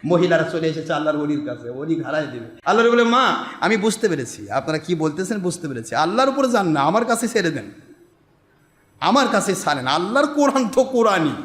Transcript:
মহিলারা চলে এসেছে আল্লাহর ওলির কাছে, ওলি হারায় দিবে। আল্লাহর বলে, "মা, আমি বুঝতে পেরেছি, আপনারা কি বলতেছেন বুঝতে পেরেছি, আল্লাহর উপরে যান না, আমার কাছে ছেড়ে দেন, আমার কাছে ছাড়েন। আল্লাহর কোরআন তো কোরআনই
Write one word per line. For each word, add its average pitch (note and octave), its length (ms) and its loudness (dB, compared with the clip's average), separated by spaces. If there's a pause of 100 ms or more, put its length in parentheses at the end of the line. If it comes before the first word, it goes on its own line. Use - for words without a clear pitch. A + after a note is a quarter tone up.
মহিলারা E3+ 380 4
চলে D#3+ 260 -2
এসেছে D#3 240 -4
আল্লাহর D3+ 240 0
ওলির D3 300 -2
কাছে, A#2+ 240 -10
ওলি C#3+ 320 -4
হারায় D3 240 -4
দিবে। A#2+ 200 -12 (180)
আল্লাহর A3+ 260 4
বলে, A#3 140 4
"মা, A#3 400 2 (160)
আমি G3+ 160 2
বুঝতে G#3 320 0
পেরেছি, A#2+ 420 -6
আপনারা C#3+ 280 -2
কি F3 160 -2
বলতেছেন F3 440 -2
বুঝতে F3 300 -6
পেরেছি, A#2 260 -8
আল্লাহর G3 340 2
উপরে C4+ 200 0
যান G#3 200 2
না, D3+ 120 2
আমার F#3+ 240 2
কাছে A#3 240 0
ছেড়ে F3+ 220 0
দেন, A#2 200 -8 (1300)
আমার A#3 280 4
কাছে F#3+ 260 0
ছাড়েন। C#3+ 320 -2
আল্লাহর G3 400 0
কোরআন C#4 420 2
তো B3+ 160 2
কোরআনই G#3 460 2 (140)